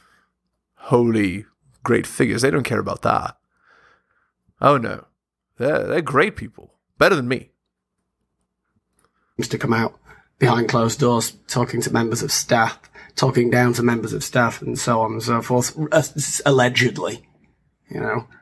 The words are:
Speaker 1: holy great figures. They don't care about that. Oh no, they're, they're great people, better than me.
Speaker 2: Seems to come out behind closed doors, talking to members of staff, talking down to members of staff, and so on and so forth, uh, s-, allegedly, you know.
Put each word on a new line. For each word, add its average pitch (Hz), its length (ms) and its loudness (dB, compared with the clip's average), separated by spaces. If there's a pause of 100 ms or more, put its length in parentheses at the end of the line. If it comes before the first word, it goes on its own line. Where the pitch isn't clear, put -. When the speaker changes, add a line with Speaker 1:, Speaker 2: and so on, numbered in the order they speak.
(760)
Speaker 1:
holy 110 680 0 (400)
great - 220 0
figures. 113 360 -4
They 135 80 2
don't 147 140 0
care 107 160 -4
about 98 220 -6
that. - 340 -2 (1300)
Oh 123 140 4
no, 110 280 -6 (540)
they're, 139 280 -2
they're 143 140 -2
great 151 360 0
people, - 380 -16 (240)
better 180 160 6
than 127 140 0
me. - 220 -4 (1900)
Speaker 2:
Seems 123 120 -6
to 113 100 -4
come 113 160 0
out 113 260 -2 (380)
behind 117 300 2
closed 113 320 0
doors, 120 320 2 (160)
talking 120 340 -2
to 120 100 -4
members 113 300 0
of - 100 -4
staff, - 480 0 (340)
talking 123 360 2
down 123 240 4
to 120 80 -2
members 113 320 0
of 107 100 -6
staff, 117 380 0
and 120 160 -6
so 113 240 0
on 110 100 -2
and 110 100 -6
so 117 200 0
forth, 123 360 -2
uh, 151 180 0
s-, - 500 -2
allegedly, 123 840 0 (600)
you - 100 -8
know. 113 260 -4 (160)